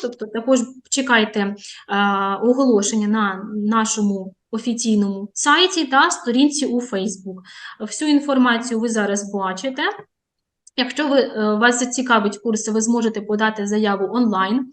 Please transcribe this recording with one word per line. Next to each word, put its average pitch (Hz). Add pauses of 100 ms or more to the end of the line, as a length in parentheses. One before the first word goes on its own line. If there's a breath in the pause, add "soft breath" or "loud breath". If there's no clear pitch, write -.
тобто 240
також 233 (300)
чекайте, 233
е, 202 (880 loud breath)
оголошення 226
на 208 (100)
нашому 208 (160)
офіційному 214
сайті 330
та 269
сторінці 262
у 240
Facebook. 196 (440 loud breath)
Всю 254
інформацію 247
ви 233
зараз 202
бачите. 196 (920)
Якщо 262
ви, 269
е, 214
вас 240
зацікавить 240
курси, 220
ви 220
зможете 220
подати 214
заяву 202
онлайн, 220